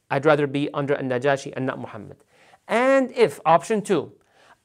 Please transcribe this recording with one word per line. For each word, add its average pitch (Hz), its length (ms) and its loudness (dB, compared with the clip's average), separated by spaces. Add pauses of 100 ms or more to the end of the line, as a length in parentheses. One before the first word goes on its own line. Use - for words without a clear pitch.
(120)
I'd 139 160 2
rather 147 180 4
be 139 260 -2
under 143 220 -2
An-Najashi 135 640 -2
and 131 100 -4
not 131 140 -6
Muhammad." 101 380 -14 (500)
And 262 460 2
if, 226 340 2
option 170 340 2
two, 180 300 -2 (540)